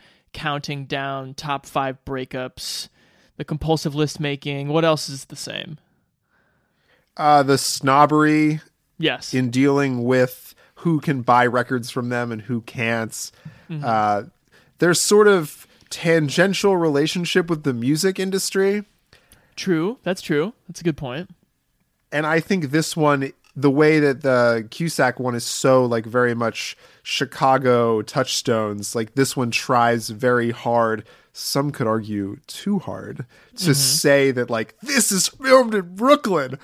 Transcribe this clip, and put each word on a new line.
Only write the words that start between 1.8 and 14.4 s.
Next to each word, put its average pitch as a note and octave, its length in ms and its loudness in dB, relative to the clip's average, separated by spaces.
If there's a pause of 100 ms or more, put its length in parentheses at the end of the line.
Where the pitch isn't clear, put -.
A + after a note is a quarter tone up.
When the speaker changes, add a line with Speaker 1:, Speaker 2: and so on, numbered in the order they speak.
Speaker 1:
breakups, C3 840 -10 (500)
the D#3 60 -8
compulsive D3+ 500 -2
list D3+ 260 -2
making. C#3+ 480 -6
What D#3+ 160 2
else D#3 240 2
is C3+ 180 -14
the C#3+ 100 -20
same? - 420 -12 (1400)
Speaker 2:
Uh, D3 260 6
the C3+ 160 4
snobbery D3+ 1000 2 (380)
Speaker 1:
Yes. C#3+ 360 -4
Speaker 2:
in B2+ 160 0
dealing C3+ 540 2
with B2+ 500 0 (220)
who D#3+ 240 0
can C#3 220 -2
buy B2 240 4
records A#2+ 440 -2
from A#2+ 180 -6
them A#2+ 220 -4
and A2 120 -8
who A#2 200 -6
can't. A2+ 480 -4 (600)
Speaker 1:
Mm-hmm. D3+ 140 -10
Speaker 2:
Uh, G#2+ 380 0 (560)